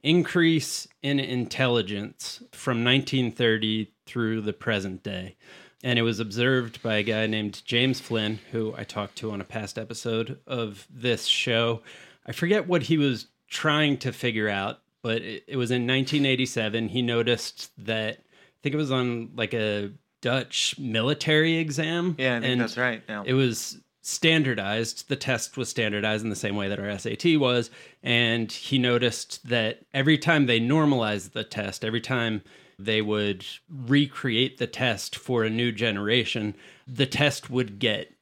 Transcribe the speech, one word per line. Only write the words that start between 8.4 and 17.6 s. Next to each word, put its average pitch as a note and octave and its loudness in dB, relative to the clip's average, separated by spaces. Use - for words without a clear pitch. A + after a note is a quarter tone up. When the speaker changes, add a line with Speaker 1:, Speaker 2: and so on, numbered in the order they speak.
Speaker 1:
who A2 -4
I G#2 -10
talked - -8
to A2 -8
on G2+ -8
a - -10
past G#2+ -10
episode A2+ -6
of A2+ -8
this A#2+ -2
show. A#2 0
I B2 -12
forget F3 0
what F3 2
he D#3+ 2
was C#3 2
trying D3 2
to C3 -4
figure A2 0
out, G2+ -4
but A2+ 0
it, G2+ -10
it C#3 -6
was A#2+ 0
in B2 2
nineteen C3+ 2
eighty-seven. A#2 0
He B2 -2
noticed A#2 0